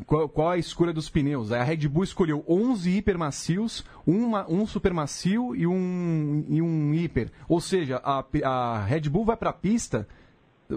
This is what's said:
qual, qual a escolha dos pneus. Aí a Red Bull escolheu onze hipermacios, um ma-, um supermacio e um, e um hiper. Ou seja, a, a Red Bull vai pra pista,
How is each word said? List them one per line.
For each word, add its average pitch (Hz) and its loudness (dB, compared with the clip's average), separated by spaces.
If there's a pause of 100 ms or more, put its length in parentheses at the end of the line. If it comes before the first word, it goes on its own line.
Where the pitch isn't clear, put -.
qual, 151 2
qual 156 0
a 180 0
escolha 170 0
dos 156 -4
pneus. 139 0
Aí 120 0
a 123 0
Red 147 0
Bull 151 2
escolheu 156 0
onze 185 2
hipermacios, 185 0 (220)
um 220 2
ma-, 202 0
um 196 0
supermacio 202 -2
e 165 0
um, 175 0
e 151 2
um 156 0
hiper. 156 -2 (180)
Ou 170 4
seja, 139 -2
a, 135 -2 (200)
a 120 0
Red 151 0
Bull 202 0
vai 226 2
pra 170 -2
pista, 185 -2 (680)